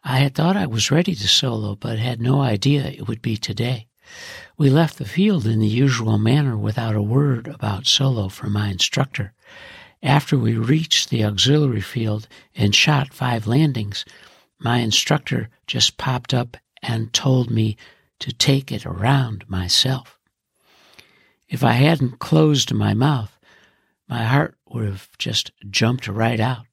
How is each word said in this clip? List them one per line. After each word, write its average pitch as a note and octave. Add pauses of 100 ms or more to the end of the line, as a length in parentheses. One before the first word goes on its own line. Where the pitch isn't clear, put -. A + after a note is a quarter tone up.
I C3
had C#3
thought F3
I F#3+
was A2
ready E3
to G2+
solo, A2
but A2+
had A#2
no B2+
idea C3+
it E2
would A2
be A2+
today. A2+ (720)
We C#3
left D#3
the -
field F3+
in A2
the G#2+
usual A#2
manner A#2+
without G#2+
a G#2+
word B2
about -
solo B2+
from G2+
my G#2
instructor. G2 (680)
After C#3+
we A2+
reached D3+
the A2+
auxiliary B2
field G#2+ (280)
and G#2
shot C#3
five A#2+
landings, A#2+ (520)
my A#2+
instructor A#2 (180)
just -
popped B2
up A#2+ (240)
and A2+
told B2+
me A2 (400)
to -
take C#3
it G#2
around A2
myself. G2+ (1300)
If A#2+
I A#2
hadn't C3+
closed D3+
my G#2
mouth, B2 (680)
my A#2+
heart C3
would A2
have G2 (120)
just - (180)
jumped A#2
right A2+
out. A#2